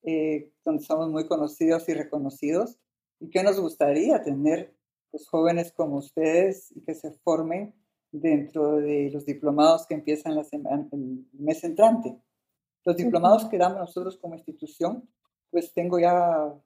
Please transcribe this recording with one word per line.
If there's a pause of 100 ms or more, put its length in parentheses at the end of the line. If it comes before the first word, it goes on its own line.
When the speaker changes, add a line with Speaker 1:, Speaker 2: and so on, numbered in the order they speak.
Speaker 1:
eh, (140)
donde
somos
muy
conocidos
y
reconocidos. (400)
¿Y
qué
nos
gustaría
tener? (380)
Pues,
jóvenes
como
ustedes
y
que
se
formen (380)
dentro
de
los
diplomados
que
empiezan
la
semana,
el
mes
entrante. (680)
Los
diplomados
Speaker 2:
Ujú.
Speaker 1:
que
damos
nosotros
como
institución, (440)
pues,
tengo
ya (120)